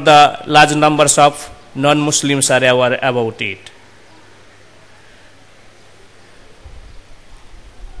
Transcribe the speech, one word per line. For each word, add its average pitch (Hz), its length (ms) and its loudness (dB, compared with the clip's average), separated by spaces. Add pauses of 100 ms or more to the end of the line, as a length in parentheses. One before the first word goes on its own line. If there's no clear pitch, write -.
the 147 120 8 (360)
large 151 180 4 (100)
numbers 151 320 0 (100)
of - 240 -4 (240)
non-Muslims 143 760 -2
are 131 220 2
aware 127 260 0 (120)
about 117 320 -4
it. 98 280 -12 (4000)